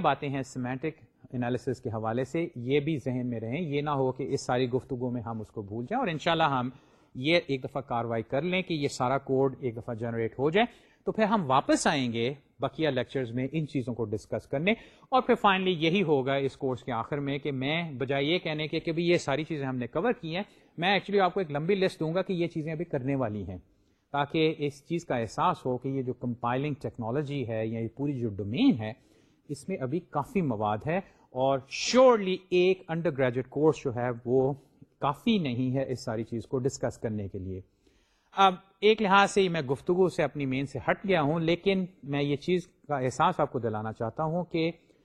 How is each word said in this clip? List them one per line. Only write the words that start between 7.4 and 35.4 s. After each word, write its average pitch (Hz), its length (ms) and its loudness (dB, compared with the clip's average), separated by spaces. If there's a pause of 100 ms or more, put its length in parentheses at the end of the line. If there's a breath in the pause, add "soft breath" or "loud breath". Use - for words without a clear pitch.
ایک 135 180 -2
دفعہ 139 240 -6
کاروائی 117 360 -2
کر 139 200 -2
لیں 180 180 0
کہ 180 120 -6
یہ 143 160 0
سارا 131 300 0
کوڈ 135 400 0
ایک 117 160 -4
دفعہ 120 180 -8
جنریٹ 113 440 -4
ہو 139 120 2
جائے، 208 160 4 (400 soft breath)
تو 190 60 0
پھر 220 120 0
ہم 208 220 2
واپس 139 400 4
آئیں 135 260 2
گے 117 200 0 (280)
بقیہ 143 280 -2
لیکچرز 123 440 -2
میں 127 200 -2
ان 160 160 -2
چیزوں 127 260 -4
کو 117 120 -4
ڈسکس 107 400 -6
کرنے، 160 260 2 (360 loud breath)
اور 254 140 4
پھر 240 120 4 (120)
finally 190 320 4
یہی 165 240 2
ہوگا 139 320 2 (120)
اس 131 100 -6
کورس 127 280 -4
کے 131 100 -6
آخر 113 260 -4
میں 139 180 -4
کہ 147 160 -4
میں 143 280 -2 (160)
بجائے 139 260 0
یہ 165 140 2
کہنے 156 300 -4
کے 160 120 -2
کہ 165 120 -2
بھی 170 160 0
یہ 170 120 6
ساری 147 240 -2
چیزیں 147 220 -6
ہم 131 100 -4
نے 123 120 -4
کور 190 320 0
کی 165 160 -6
ہیں، 190 60 -4 (360 soft breath)
میں 185 200 4
actually 196 260 2
آپ 175 100 2
کو 196 60 0
ایک 165 120 -4
لمبی 160 220 0
لسٹ 185 260 0
دوں 160 140 -2
گا 185 80 2
کہ 190 100 -4
یہ 170 160 0
چیزیں 160 240 -6
ابھی 160 140 -4
کرنے 139 280 -2
والی 107 340 -2
ہیں، 92 100 -10 (540)
تاکہ 156 460 2
اس 147 300 -4
چیز 165 160 -4
کا 135 120 -2
احساس 147 500 0
ہو 127 120 0
کہ 135 100 -8
یہ 135 140 -2
جو 127 180 -4
کمپائلنگ 127 600 -2
ٹیکنالوجی 131 680 -4
ہے 113 180 -2
یا 113 140 -4
یہ 113 160 -4
پوری 143 240 -4
جو 117 160 -2
ڈومین 131 440 2
ہے، 110 120 -6 (560 soft breath)
اس - 200 -10
میں 185 100 -4
ابھی 131 220 -4 (100)
کافی 151 340 -2
مواد 107 420 0
ہے، 165 140 -2 (340 soft breath)
اور 135 240 2 (160)
surely 226 640 6 (140)
ایک 180 380 4
انڈر 165 300 -2
گریجویٹ 127 320 0
کورس 147 340 2
جو 123 100 -2
ہے 120 140 -2 (160)
وہ 131 280 4 (480)
کافی 143 400 2